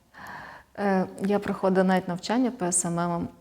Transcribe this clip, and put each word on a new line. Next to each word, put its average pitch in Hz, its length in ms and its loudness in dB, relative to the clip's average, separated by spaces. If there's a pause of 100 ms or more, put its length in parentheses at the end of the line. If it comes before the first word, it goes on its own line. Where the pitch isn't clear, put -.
(800)
Е, 190 280 2 (140)
я 196 180 2
проходила 190 460 2
навіть 185 240 2
навчання 220 420 0
по 214 140 -6
С 175 240 0
М 170 100 -2
М. 175 300 -2 (120)